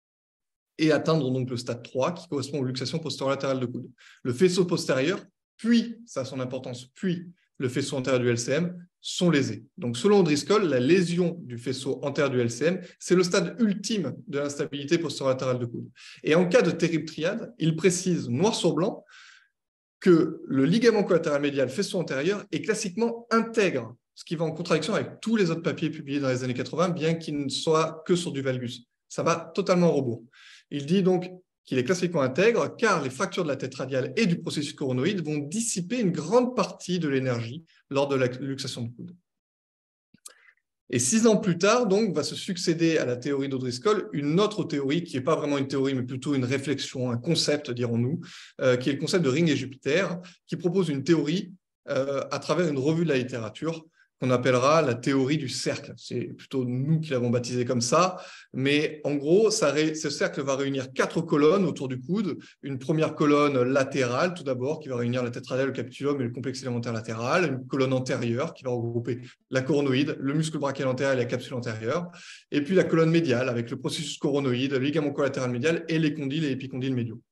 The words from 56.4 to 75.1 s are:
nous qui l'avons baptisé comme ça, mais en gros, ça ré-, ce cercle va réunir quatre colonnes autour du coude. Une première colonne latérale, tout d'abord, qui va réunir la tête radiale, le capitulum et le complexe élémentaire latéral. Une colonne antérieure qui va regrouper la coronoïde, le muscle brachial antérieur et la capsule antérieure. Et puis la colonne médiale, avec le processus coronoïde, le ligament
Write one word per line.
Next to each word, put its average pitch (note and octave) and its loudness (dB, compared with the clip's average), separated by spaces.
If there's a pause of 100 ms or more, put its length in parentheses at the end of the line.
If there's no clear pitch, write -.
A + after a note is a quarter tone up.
nous C3+ 0
qui D#3 -8
l'avons B2 0
baptisé B2 0
comme A#2+ 0
ça, F3 2 (380)
mais C#3+ 0
en C#3+ 0
gros, F3 4
ça D3+ 2
ré-, D#3 2
ce D#3 -4
cercle F3 -2
va C3+ 0
réunir C3+ -4
quatre F#3+ 0
colonnes D#3+ 4
autour C#3 -4
du C3 -6
coude. D#3+ -2 (240)
Une C#3 -8
première D#3 0
colonne D3 4
latérale, C3+ 0
tout F3 -12
d'abord, C3+ -2
qui - -14
va B2+ -6
réunir A#2+ -2
la A#2+ -4
tête A#2+ -10
radiale, C3 0
le C3 -2
capitulum C3+ -4
et - 0
le A#2+ -2
complexe B2+ -8
élémentaire A#2+ -4
latéral. A#2+ 0
Une B2+ -6
colonne C3 0
antérieure B2+ -2
qui - -20
va C3 -4
regrouper A#2 -4 (300)
la C3 0
coronoïde, C#3+ 2
le C3+ -2
muscle D#3 0
brachial C#3 -2
antérieur C3+ 0
et B2+ 0
la A#2 0
capsule B2 -6
antérieure. A#2+ -4 (420)
Et D3 2
puis F#3 -2
la F3 6
colonne D#3+ 4
médiale, C3 2
avec A#2+ -2
le C3+ -6
processus - -6
coronoïde, C3+ 0
le C3 0
ligament D3 0